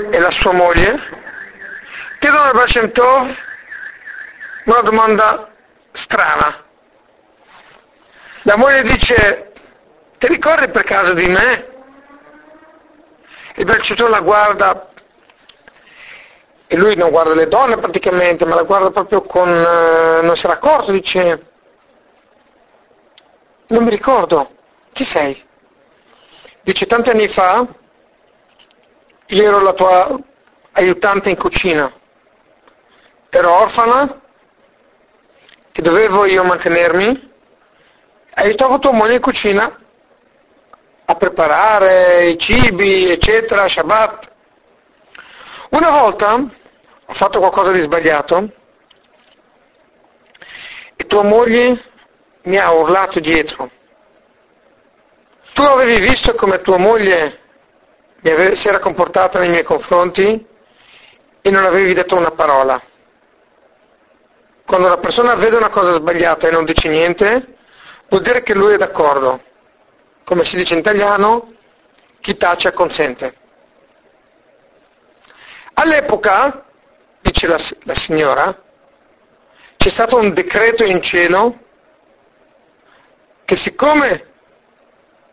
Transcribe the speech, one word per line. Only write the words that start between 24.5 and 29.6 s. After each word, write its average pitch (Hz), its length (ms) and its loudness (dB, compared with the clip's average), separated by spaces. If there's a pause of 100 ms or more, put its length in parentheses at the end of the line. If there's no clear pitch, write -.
chi - 120 -8
sei?" 143 400 -4 (1200)
Dice: 190 240 -4
"Tanti 233 240 0
anni 220 180 0
fa 202 380 0 (1600)
io 202 160 0
ero 202 180 4